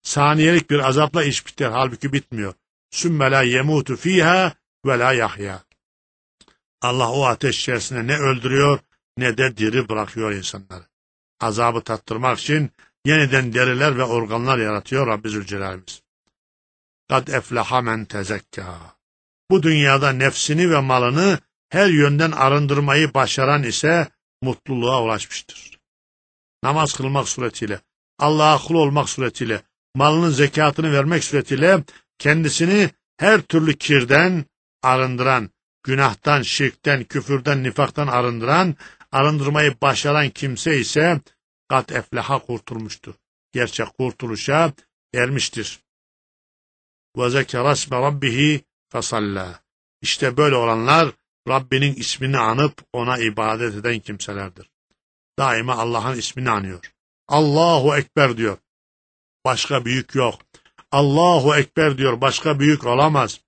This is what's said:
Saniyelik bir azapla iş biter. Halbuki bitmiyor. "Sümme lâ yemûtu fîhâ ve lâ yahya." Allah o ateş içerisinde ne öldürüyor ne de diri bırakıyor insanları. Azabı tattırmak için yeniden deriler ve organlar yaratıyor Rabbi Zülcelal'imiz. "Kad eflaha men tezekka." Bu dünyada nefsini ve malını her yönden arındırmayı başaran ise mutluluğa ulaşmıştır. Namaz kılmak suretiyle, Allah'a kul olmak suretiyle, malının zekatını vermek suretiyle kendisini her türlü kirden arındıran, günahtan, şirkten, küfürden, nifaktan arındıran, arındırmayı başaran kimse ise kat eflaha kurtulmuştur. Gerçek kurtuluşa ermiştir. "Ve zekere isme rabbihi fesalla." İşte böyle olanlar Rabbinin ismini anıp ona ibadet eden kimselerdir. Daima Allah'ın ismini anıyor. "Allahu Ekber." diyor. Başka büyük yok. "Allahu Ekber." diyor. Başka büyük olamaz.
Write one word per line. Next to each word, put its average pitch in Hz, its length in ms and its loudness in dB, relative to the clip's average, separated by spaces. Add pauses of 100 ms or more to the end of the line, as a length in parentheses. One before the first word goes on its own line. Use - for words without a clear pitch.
Saniyelik 151 680 2
bir 143 180 2
azapla 147 360 0
iş 139 220 -4
biter. 127 240 -4
Halbuki 131 420 -4
bitmiyor. 110 420 -6 (360)
"Sümme 151 400 0
lâ 135 140 2
yemûtu 135 520 0
fîhâ 175 560 2 (340)
ve 127 120 0
lâ 127 140 2
yahya." 101 520 -4 (1160)
Allah 123 300 0
o 139 120 0
ateş 120 340 -2
içerisinde 120 480 -6
ne 147 120 -2
öldürüyor 135 600 0 (380)
ne 120 220 -2
de 127 180 0
diri 107 320 -2
bırakıyor 107 440 -4
insanları. 95 520 -12 (560)
Azabı 117 400 0
tattırmak 113 580 -6
için 151 320 -2 (340)
yeniden 135 480 2
deriler 127 460 0
ve 131 60 0
organlar 117 540 -2
yaratıyor 110 480 -2
Rabbi 110 220 -4
Zülcelal'imiz. 98 760 -10 (1040)
"Kad 135 200 0
eflaha 127 520 -2
men 113 240 -6
tezekka." 92 920 -12 (540)
Bu 190 120 4
dünyada 143 500 4
nefsini 147 580 0
ve 147 100 2
malını 135 580 2 (300)
her 196 180 2
yönden 151 460 4
arındırmayı 143 800 2
başaran 135 480 0
ise 151 460 0 (340)
mutluluğa 127 600 -2
ulaşmıştır. - 760 -8 (840)
Namaz 147 300 0
kılmak 135 360 -4
suretiyle, 110 520 -6 (380)
Allah'a 151 400 4
kul 160 160 -4
olmak 147 340 2
suretiyle, 117 540 -6 (320)
malının 156 360 4
zekatını 147 640 2
vermek 147 320 0
suretiyle 143 600 0 (340)
kendisini 165 720 2 (260)
her 202 240 4
türlü 156 360 0
kirden 147 680 2 (380)
arındıran, 127 680 0 (320)
günahtan, 135 600 0
şirkten, 135 600 -2
küfürden, 139 580 -4
nifaktan 139 440 -2
arındıran, 123 720 0 (360)
arındırmayı 143 680 0
başaran 143 480 0
kimse 139 480 -4
ise 151 420 0 (480)
kat 131 240 -2
eflaha 120 460 -4
kurtulmuştur. 113 760 -12 (380)
Gerçek 117 460 -4
kurtuluşa 131 720 -2 (420)
ermiştir. 123 680 -4 (1400)
"Ve 123 140 0
zekere 135 420 0
isme 135 240 -4
rabbihi 143 680 0 (280)
fesalla." 101 720 -6 (400)
İşte 127 340 -2
böyle 147 180 4
olanlar 123 540 2 (400)
Rabbinin 135 460 0
ismini 131 440 -4
anıp 120 440 0 (100)
ona 123 260 -4
ibadet 110 560 -2
eden 110 260 -4
kimselerdir. 98 720 -12 (680)
Daima 127 360 0
Allah'ın 117 440 -2
ismini 123 320 -6
anıyor. 95 420 -6 (360)
"Allahu 151 680 4
Ekber." 127 400 2
diyor. 110 220 -2 (840)
Başka 127 400 -2
büyük 123 300 -4
yok. 123 260 0 (520)
"Allahu 147 640 4
Ekber." 147 420 2
diyor. 123 220 0
Başka 139 400 0
büyük 143 260 2
olamaz. 131 600 2